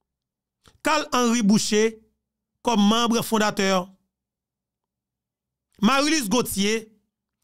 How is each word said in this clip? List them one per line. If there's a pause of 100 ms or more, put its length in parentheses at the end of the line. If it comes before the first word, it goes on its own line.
(800)
Carl-Henri
Boucher (640)
comme
membre
fondateur. (1900)
Marie-Lise
Gauthier (520)